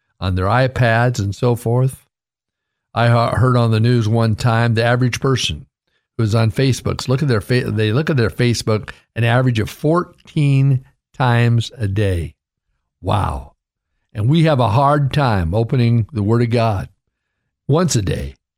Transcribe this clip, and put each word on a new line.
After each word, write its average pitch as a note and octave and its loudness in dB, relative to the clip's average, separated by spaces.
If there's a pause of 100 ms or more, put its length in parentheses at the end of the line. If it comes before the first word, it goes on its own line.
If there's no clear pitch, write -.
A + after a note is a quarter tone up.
(180)
on F#2 -2
their F#2 0
iPads, A#2+ 2
and G2+ -4
so A#2+ -2
forth. B2 -2 (840)
I A#2 0
ha-, A#2 2
heard B2 2
on A#2 2
the A2 2
news A#2 2
one A2+ 0
time A2+ 0
the A2+ 0
average A#2+ 0
person B2 -4 (480)
who A2+ -2
is G#2 0
on A2 2
Facebook, A#2+ -2
look C3 -2
at D3+ 0
their A2 0
fa-, B2 -2
they G#2+ 0
look D#3 -2
at D3+ 0
their A2 2
Facebook A2+ -2 (240)
an A2+ -2
average A#2+ 2
of G2+ -4
fourteen C#3+ 0 (280)
times A#2+ 0
a G#2+ -4
day. G2 -2 (640)
Wow. F2 -4 (580)
And A2 -2
we D#3+ 4
have D#3 2
a A#2 2
hard C#3+ 2
time G2+ 0
opening A#2 0
the G2+ -4
Word A#2 2
of A#2+ -2
God A2+ -2 (800)
once D#3 2
a A2+ 0
day C#2+ -6 (240)